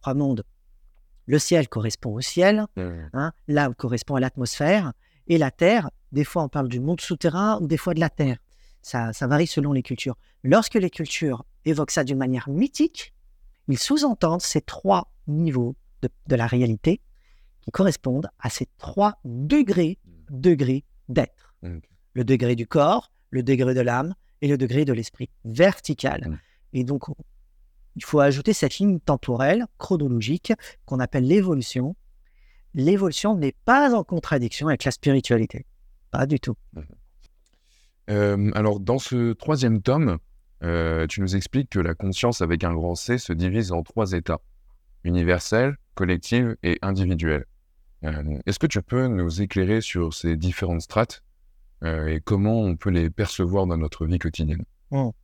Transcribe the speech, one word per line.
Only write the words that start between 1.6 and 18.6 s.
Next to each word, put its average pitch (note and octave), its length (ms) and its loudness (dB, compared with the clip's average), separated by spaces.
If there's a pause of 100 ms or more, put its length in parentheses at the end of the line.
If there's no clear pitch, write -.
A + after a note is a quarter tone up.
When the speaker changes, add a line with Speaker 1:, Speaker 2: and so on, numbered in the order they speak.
Speaker 1:
correspond A2 460 -4
au A2+ 80 -6
ciel, G3+ 420 2 (120)
Speaker 2:
Mhm. E2+ 360 -8
Speaker 1:
hein, D3 200 -2 (160)
l'âme D3 260 2
correspond A#2+ 420 -4
à B2+ 40 0
l'atmosphère, C#3+ 760 0 (320)
et E3+ 100 4
la D3 140 4
terre, F#3 400 2 (200)
des C#3+ 140 2
fois E3+ 200 -2
on C#3 40 -4
parle C3+ 200 -2
du A#2+ 120 -4
monde D#3+ 220 -2
souterrain F#3 580 0
ou E3+ 60 -2
des D3+ 100 0
fois F3 160 -2
de D#3+ 80 0
la E3 80 2
terre. C3+ 300 -2 (420)
Ça, A#2 320 -4
ça C3+ 140 -4
varie D3+ 200 4
selon C#3+ 260 -2
les C3 100 0
cultures. B2 340 -6 (260)
Lorsque F3+ 340 4
les F#3+ 120 2
cultures C#3+ 560 -4 (220)
évoquent D3+ 240 0
ça D#3+ 120 0
d'une C3+ 140 -2
manière B2+ 320 -2
mythique, C4 640 -2 (560)
ils C3+ 100 2
sous-entendent A3+ 640 0
ces - 220 -2
trois - 500 -2 (140)
niveaux D3 500 0 (240)
de, B2+ 80 -4 (200)
de C#3+ 80 2
la A#2 100 2
réalité B2 560 2 (580)
qui - 120 -12
correspondent D3+ 680 0
à - 100 -6
ces - 180 -6 (120)